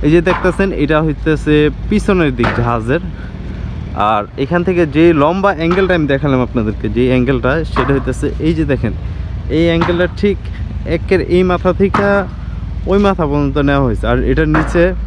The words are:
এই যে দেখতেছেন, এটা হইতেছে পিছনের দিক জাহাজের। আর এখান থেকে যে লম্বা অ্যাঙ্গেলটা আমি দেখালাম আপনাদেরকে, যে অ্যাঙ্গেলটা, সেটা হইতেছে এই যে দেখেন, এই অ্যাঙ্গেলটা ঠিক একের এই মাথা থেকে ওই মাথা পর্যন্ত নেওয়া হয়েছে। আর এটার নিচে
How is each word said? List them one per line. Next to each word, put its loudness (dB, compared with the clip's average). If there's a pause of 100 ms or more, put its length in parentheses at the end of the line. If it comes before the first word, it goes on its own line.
এই 4
যে 6
দেখতেছেন, 0 (140)
এটা 2
হইতেছে 0 (340)
পিছনের 2
দিক 2
জাহাজের। 0 (1080)
আর 0 (220)
এখান 0
থেকে 2 (140)
যে 6 (180)
লম্বা 2
অ্যাঙ্গেলটা 2
আমি 0
দেখালাম 0
আপনাদেরকে, -4 (100)
যে 2
অ্যাঙ্গেলটা, 2 (200)
সেটা 0
হইতেছে -4 (200)
এই 2
যে 0
দেখেন, -2 (680)
এই 2
অ্যাঙ্গেলটা 0 (140)
ঠিক 2 (580)
একের 0 (160)
এই 4
মাথা 0 (100)
থেকে 2 (800)
ওই 4
মাথা 0
পর্যন্ত 0 (120)
নেওয়া 2
হয়েছে। -2
আর 2 (120)
এটার 2
নিচে 2 (240)